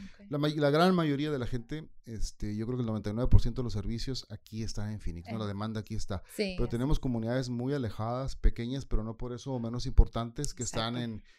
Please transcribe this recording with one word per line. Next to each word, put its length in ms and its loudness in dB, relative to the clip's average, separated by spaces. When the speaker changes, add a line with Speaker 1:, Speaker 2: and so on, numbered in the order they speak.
Speaker 1:
Ok. 140 -20
Speaker 2:
La 60 -2
may-, 180 0
la 140 4
gran 240 6
mayoría 380 2
de 80 -2
la 80 -2
gente, 400 -6
este, 520 -4
yo 80 -4
creo 120 -4
que 40 -2
el 60 -2
noventa 220 -2
y 40 -4
nueve 160 0
por 120 12
ciento 200 0
de 20 -4
los 80 -2
servicios 580 -4
aquí 340 -10
están 280 -2
en 80 -8
Phoenix, 320 -6
¿no? 60 -4
La 80 -2
Speaker 1:
Eh. 20 -2
Speaker 2:
demanda 320 -4
aquí 160 -6
está. 280 -2
Speaker 1:
Sí, 220 -2
Speaker 2:
Pero 80 2
Speaker 1:
así 60 -4
Speaker 2:
tenemos 260 2
Speaker 1:
es. 20 -2
Speaker 2:
comunidades 480 -2
muy 260 -2
alejadas, 640 -4
pequeñas, 480 2
pero 220 0
no 100 -8
por 160 -8
eso 260 -6
menos 280 -4
importantes, 680 4
que 100 -10
están 340 -4
Speaker 3:
Exacto. 160 -6
Speaker 2:
en 100 -12